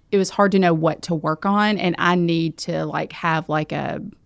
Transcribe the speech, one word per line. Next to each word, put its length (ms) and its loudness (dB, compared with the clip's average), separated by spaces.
it 60 2
was 140 2
hard 220 4
to 60 6
know 140 4
what 300 0
to 120 -4
work 300 -4
on, 320 2
and 220 -2
I 160 2
need 440 0
to, 260 -4
like, 280 -6
have, 360 -2
like, 220 -4
a, 280 -6